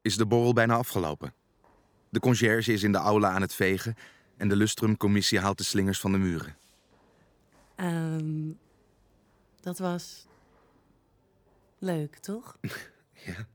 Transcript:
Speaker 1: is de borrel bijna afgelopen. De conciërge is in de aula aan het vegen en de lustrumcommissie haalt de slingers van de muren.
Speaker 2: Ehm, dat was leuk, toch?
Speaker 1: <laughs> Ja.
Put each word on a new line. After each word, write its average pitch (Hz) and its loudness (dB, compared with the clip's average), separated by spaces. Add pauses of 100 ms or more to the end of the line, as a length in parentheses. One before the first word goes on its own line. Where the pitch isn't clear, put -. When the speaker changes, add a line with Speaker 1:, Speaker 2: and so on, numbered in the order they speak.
Speaker 1:
is 101 -2
de 110 2
borrel 120 4
bijna 117 4
afgelopen. 80 -4 (760)
De 113 -2
conciërge 113 2
is 101 0
in 104 4
de 95 2
aula 104 4
aan 95 0
het 92 -4
vegen 95 -2 (420)
en 104 -2
de 101 2
lustrumcommissie 104 2
haalt 98 0
de 95 -6
slingers 98 0
van 98 -2
de 98 2
muren. 82 -2 (1200)
Speaker 2:
Ehm, 160 -4 (1080)
dat 180 -10
was 175 -6 (1500)
leuk, 165 -4
toch? - -12
Speaker 1:
<laughs> - -10 (360)
Ja. 95 -12